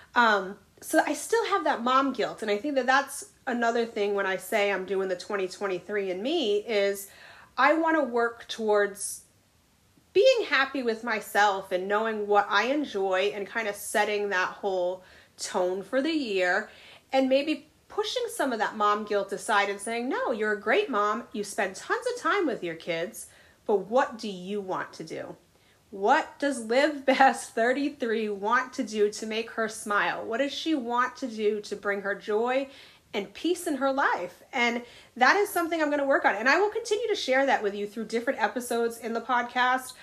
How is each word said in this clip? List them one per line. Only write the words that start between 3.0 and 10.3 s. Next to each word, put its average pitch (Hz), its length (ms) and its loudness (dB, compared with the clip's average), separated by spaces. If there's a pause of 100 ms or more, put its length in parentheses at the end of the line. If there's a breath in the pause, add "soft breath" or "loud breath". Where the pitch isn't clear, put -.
another 233 400 0
thing 208 280 0
when 196 120 0
I 190 100 0
say 202 340 0
I'm 190 140 -2
doing 190 240 -2
the 180 80 -2
twenty 190 320 -4
twenty-three 196 640 -4
in 185 100 -6
me 247 360 0
is 202 500 -2 (500 loud breath)
I 277 160 6
wanna 320 300 2
work 233 420 -2
towards 208 760 0 (880)
being 466 360 6